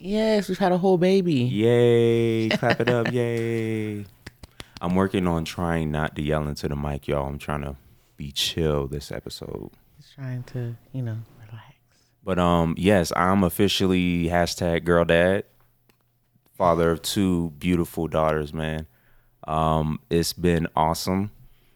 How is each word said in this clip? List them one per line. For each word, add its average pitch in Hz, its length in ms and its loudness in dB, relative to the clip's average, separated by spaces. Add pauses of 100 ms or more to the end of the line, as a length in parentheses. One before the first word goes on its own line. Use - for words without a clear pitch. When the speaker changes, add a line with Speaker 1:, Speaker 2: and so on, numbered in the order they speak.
Speaker 1:
Yes, 208 480 -2
we've 185 100 -4
had 185 120 2
a 180 80 2
whole 185 180 2
baby. 180 380 2
Speaker 2:
Yay. 117 1120 4
Clap 117 320 0
it 117 80 0
up. 120 220 0
Speaker 1:
<laughs> - 0 -
Speaker 2:
Yay. 113 960 -4 (760)
I'm 87 140 0
working 95 320 2
on 82 180 0
trying 82 460 -2
not 78 240 -2
to 78 80 -4
yell 76 240 0
into 73 200 -6
the 73 80 -4
mic, 71 320 -6
y'all. 73 200 -2
I'm 71 100 -8
trying 73 240 -6
to 69 140 -10 (420)
be 73 140 -12
chill 73 560 -2
this 71 240 -10
episode. - 600 -12 (280)
Speaker 1:
Just - 140 -20
trying 127 300 -10
to, 120 320 -10 (160)
you 131 100 -8
know, 113 160 -6 (220)
relax. 110 340 -20 (500)
Speaker 2:
But, 92 140 0
um, 85 400 4
yes, 90 380 2
I'm 95 280 4
officially 90 800 2
hashtag 85 580 0
girl 85 220 4
dad, 87 400 2 (1120)
father 85 360 4
of 80 100 -2
two 87 560 0
beautiful 85 500 -2
daughters, 78 460 0
man. 78 320 -6 (600)
Um, 78 520 0 (120)
it's 82 220 0
been 85 420 0
awesome. 92 560 -2 (440)